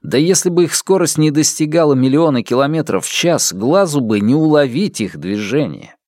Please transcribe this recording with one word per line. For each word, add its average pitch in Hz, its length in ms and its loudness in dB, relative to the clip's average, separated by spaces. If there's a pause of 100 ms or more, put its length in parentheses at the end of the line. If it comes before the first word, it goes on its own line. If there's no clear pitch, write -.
Да - 160 -2
если 175 320 2
бы 175 140 2
их - 100 -4
скорость 180 440 0
не 156 120 4
достигала 151 640 0
миллиона 131 480 2
километров 139 640 -2
в - 60 -10
час, 170 400 0
глазу 147 480 0
бы 107 200 0
не 110 140 2
уловить 151 680 0
их 92 160 -6
движение. 101 800 -6 (120)